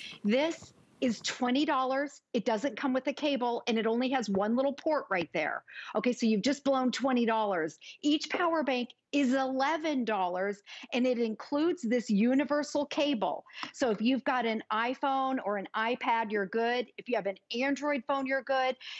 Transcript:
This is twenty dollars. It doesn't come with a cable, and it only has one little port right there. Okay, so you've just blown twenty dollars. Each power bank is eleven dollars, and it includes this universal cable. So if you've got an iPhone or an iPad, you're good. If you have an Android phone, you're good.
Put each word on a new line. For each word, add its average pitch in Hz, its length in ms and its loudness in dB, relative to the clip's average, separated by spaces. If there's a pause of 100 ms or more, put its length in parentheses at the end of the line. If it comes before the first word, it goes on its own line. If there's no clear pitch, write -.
(240)
This 269 500 0 (280)
is 240 180 0
twenty 254 460 0
dollars. 269 560 0 (100)
It 226 140 -2
doesn't 226 320 0
come 262 160 0
with 254 140 0
a 285 60 0
cable, 240 540 0
and 220 100 2
it 220 80 0
only 233 260 2
has 254 180 0
one 202 260 2
little 269 160 2
port - 380 -2
right 180 240 0
there. 151 280 -2 (320)
Okay, 247 200 0
so - 120 0
you've 220 160 4
just 269 220 0
blown 262 260 2
twenty 240 360 2
dollars. 202 520 0 (240)
Each 302 280 0
power 330 340 0
bank 247 280 0 (200)
is 277 220 4
eleven 269 720 0
dollars, 196 580 -2 (300)
and 247 120 2
it 247 140 2
includes 294 640 0
this 240 280 0
universal 277 760 2
cable. 285 580 -2 (300)
So 254 180 0
if 202 100 -2
you've 240 220 2
got 254 220 0
an 220 260 -2
iPhone 262 720 -2
or 202 120 -2
an 190 180 -6
iPad, 226 560 0
you're 208 140 0
good. 233 420 0 (100)
If 196 120 -12
you 240 80 0
have 196 100 -2
an 196 100 -4 (240)
Android 277 460 0
phone, 277 180 -2
you're 269 180 -2
good. 262 340 0 (220)